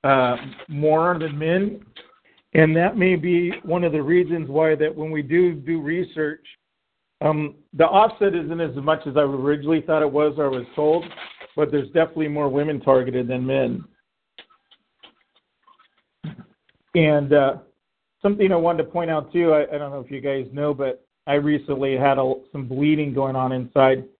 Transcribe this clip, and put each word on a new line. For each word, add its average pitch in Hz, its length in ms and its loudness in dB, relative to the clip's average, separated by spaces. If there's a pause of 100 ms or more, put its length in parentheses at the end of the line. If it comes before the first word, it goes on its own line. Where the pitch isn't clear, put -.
uh, 131 320 4 (320)
more 156 500 2
than 156 180 -6
men. 175 480 -2 (680)
And 160 240 6
that 180 200 2
may 185 200 2
be 175 440 0
one 175 240 -2
of 165 80 0
the 151 100 -2
reasons 160 460 0
why 156 260 2
that 151 200 -2
when 156 160 -8
we 156 120 -4
do 170 320 2
do 156 260 -6
research, 156 680 -6 (760)
um, 151 360 -2 (180)
the 160 120 4
offset 202 480 2
isn't 165 260 -6
as 147 160 -4
much 151 300 -2
as 135 100 -4
I 151 60 4
originally 143 600 0
thought 156 200 0
it 147 80 0
was 147 280 0
or 143 120 0
was 127 240 -6
told, 156 300 0 (500)
but 151 160 0
there's 139 200 0
definitely 160 380 0
more 147 200 -2
women 147 320 -2
targeted 127 480 2
than 127 180 -4
men. 131 380 -2 (3000)
And, 151 380 4
uh, 139 260 4 (640)
something 202 300 2
I 185 60 2
wanted 170 280 0
to 160 60 -10
point 170 200 -4
out, 151 220 -4
too, 170 200 2
I, 151 100 4 (100)
I 151 60 -6
don't 143 140 -10
know 139 80 -10
if 123 100 -16
you 139 100 -10
guys 135 320 -6
know, 147 220 -4
but 131 320 -6 (200)
I 143 80 0
recently 143 640 0
had 135 220 2
a, 131 160 0 (160)
some 139 160 -10
bleeding 147 480 0
going 135 220 -2
on 131 160 -2
inside. 131 560 2 (120)